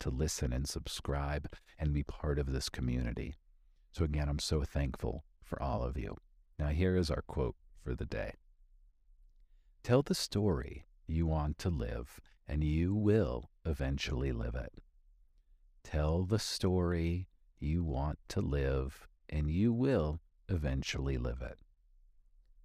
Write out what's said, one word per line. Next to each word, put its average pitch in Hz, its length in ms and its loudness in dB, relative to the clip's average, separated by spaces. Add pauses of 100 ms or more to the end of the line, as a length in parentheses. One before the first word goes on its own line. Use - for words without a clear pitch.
to - 100 -4
listen 67 420 0
and 67 160 -2
subscribe 71 840 -4 (280)
and 76 160 0
be 73 80 2
part 73 340 -2
of 67 160 0
this - 160 -2
community. - 640 -2 (580)
So - 120 0
again, 73 260 0
I'm 73 80 0
so 76 240 0
thankful - 640 -2 (200)
for - 160 -8
all 123 220 -2
of 120 160 -4
you. 98 180 -6 (440)
Now 76 80 0
here 90 280 4
is 90 140 4
our - 140 -2
quote 62 320 -2 (280)
for 62 120 -4
the 60 100 -6
day. 101 300 -6 (1500)
"Tell 127 220 4
the 190 100 2
story 92 720 0 (220)
you 80 180 2
want 76 320 2
to 92 140 0
live, - 500 -4 (260)
and 76 160 0
you 80 300 4
will 104 560 4 (160)
eventually 67 680 -2
live 58 220 -4
it." - 220 -8 (1080)
Tell 80 400 2
the 98 140 2
story 87 920 2 (280)
you 80 260 2
want 73 440 -2
to - 140 -2
live, 67 640 0 (200)
and 76 220 0
you 101 240 4
will 113 480 0 (280)
eventually 67 680 -2
live 60 240 -4
it. - 160 -10 (1080)